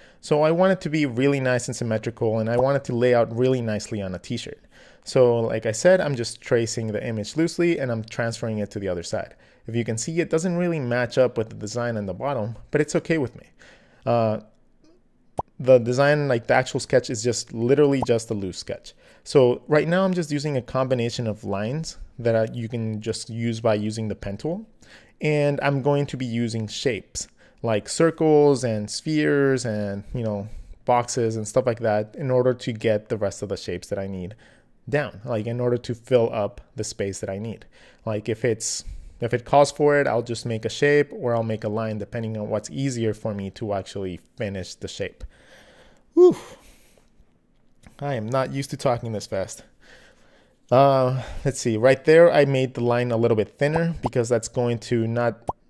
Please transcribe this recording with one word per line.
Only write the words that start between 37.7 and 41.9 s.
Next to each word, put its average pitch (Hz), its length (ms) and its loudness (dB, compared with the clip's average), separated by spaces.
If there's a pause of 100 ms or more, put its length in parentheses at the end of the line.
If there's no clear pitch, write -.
Like, 107 240 -4
if 110 160 -2
it's, - 380 -2 (380)
if 120 120 -2
it 120 120 -4
calls 143 260 4
for 147 280 4
it, 139 60 2
I'll 120 160 0
just 117 240 -8
make 113 180 -4
a 113 60 -4
shape 147 420 2
or 131 220 -2
I'll 113 80 0
make 110 220 -4
a 110 60 -4
line 110 280 -4